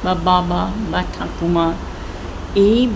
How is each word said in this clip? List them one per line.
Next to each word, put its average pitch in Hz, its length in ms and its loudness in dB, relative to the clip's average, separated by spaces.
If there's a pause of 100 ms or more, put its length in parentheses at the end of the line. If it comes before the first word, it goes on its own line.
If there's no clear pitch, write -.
বা 185 100 0
বাবা 180 560 2 (200)
বা 180 120 -2 (160)
ঠাকুমা, 170 540 0 (800)
এই 220 420 6